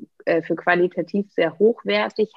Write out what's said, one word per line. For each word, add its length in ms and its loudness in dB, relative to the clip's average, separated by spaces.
äh, 160 0
für 120 -4
qualitativ 800 -2
sehr 260 -2
hochwertig 800 0